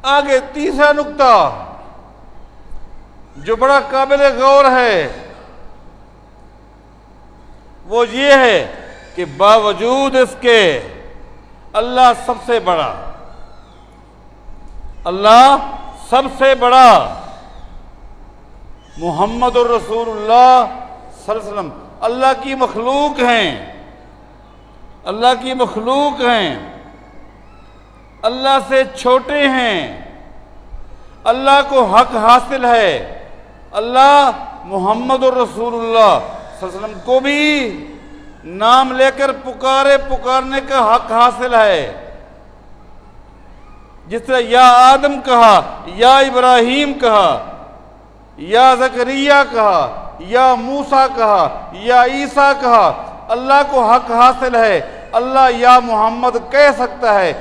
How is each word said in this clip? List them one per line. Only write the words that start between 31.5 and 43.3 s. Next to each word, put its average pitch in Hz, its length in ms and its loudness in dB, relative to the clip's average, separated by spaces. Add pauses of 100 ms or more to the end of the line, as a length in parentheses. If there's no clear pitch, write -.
کو 262 160 2
حق 233 320 0
حاصل 247 480 2
ہے۔ 208 600 0 (440)
اللہ 262 600 2 (340)
محمد 220 600 -4
الرسول 233 500 -2
اللہ 226 440 2 (420)
صلی 190 80 -10
اللہ 180 80 -14
علیہ 196 80 -12
وسلم 214 200 -12
کو 262 160 0
بھی 285 200 -2 (1040)
نام 233 480 0
لے 262 240 2
کر 269 160 -2
پکارے، 269 640 0
پکارنے 262 720 -4
کا 240 260 0
حق 240 180 -2
حاصل 240 420 0
ہے۔ 190 380 2 (2250)